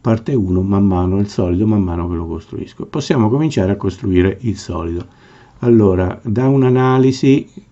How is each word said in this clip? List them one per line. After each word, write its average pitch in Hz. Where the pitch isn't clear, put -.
parte 113
uno 92
man 98
mano, 92
il 101
solido 92
man 104
mano 85
che 87
lo 85
costruisco. 82
Possiamo 135
cominciare 123
a 98
costruire 95
il 104
solido. 85
Allora, 95
da 127
un'analisi, 131